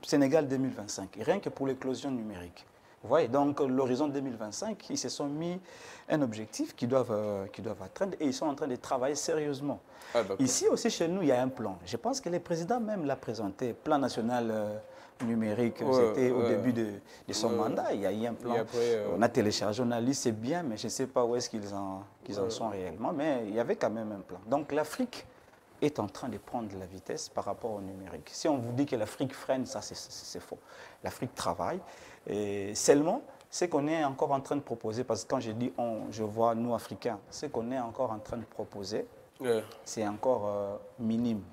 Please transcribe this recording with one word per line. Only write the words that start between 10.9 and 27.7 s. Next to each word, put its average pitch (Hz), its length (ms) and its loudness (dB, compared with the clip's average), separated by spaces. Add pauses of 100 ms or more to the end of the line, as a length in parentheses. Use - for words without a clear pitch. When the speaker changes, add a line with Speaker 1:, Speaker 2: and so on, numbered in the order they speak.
Speaker 1:
chez 170 160 2
nous, 185 160 0
il 143 60 6
y - 20 8
a 123 100 6
un 131 80 2
plan. 104 380 -4
Je - 100 -4
pense 269 240 -2
que 175 80 -6
le 175 100 0
président 175 400 0
même 208 260 -2
l'a 135 100 2
présenté, 110 580 -2
plan 151 240 2
national, 120 540 2
euh, 104 260 -2 (480)
numérique, 113 560 2
Speaker 2:
Ouais, 117 100 4
Speaker 1:
c'était 127 380 6
au 123 140 4
Speaker 2:
ouais. 117 60 4
Speaker 1:
début 110 240 4
de, 113 120 2 (420)
de 101 60 -6
son 113 160 2
Speaker 2:
Ouais. - 60 2
Speaker 1:
mandat, - 400 0
il 101 60 -2
y 98 40 -2
a 92 60 4
eu 110 160 0
un 117 60 -2
Speaker 2:
Et - 20 -6
Speaker 1:
plan. 120 180 -4
Speaker 2:
après, 113 240 0
euh, 117 300 2 (100)
Speaker 1:
On 101 60 4
a 120 60 6
téléchargé, 104 540 2
on 120 60 2
a 120 100 2
lu, 123 140 2
c'est 131 180 2
bien, 120 300 -2
mais 117 160 -4
je 113 80 -8
ne 110 60 -4
sais 127 160 -2
pas 127 180 4
où 117 100 2
est-ce 123 140 -2
qu'ils 101 240 -6
en, 98 300 -6 (200)
qu'ils 98 160 -6
en - 40 2
Speaker 2:
Ouais. 113 80 0
Speaker 1:
sont 113 180 -2
réellement, 98 420 -4
mais 143 360 0
il 101 80 -4
y 113 40 2
avait 127 160 0
quand 117 140 2
même 110 220 -4
un 98 100 -8
plan. 90 160 -12 (100)
Donc 143 240 0
l'Afrique 151 540 -2 (560)
est 147 180 2
en 104 80 0
train - 220 -8
de 104 80 -6
prendre 113 320 -6
de 98 80 -10
la 95 80 -6
vitesse - 440 -8
par 101 160 -4
rapport 104 280 -4